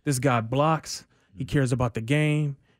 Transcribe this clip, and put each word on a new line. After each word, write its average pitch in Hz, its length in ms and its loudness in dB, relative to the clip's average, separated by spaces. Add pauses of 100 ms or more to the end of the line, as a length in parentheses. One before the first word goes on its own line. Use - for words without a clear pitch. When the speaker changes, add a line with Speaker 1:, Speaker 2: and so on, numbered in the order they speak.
Speaker 1:
this 139 140 -2
guy 127 220 2
blocks. 143 640 0 (300)
He - 100 -6
Speaker 2:
Mm-hmm. - 80 -10
Speaker 1:
cares 135 200 2
about 123 220 -2
the 113 60 -6
game. 147 560 0 (240)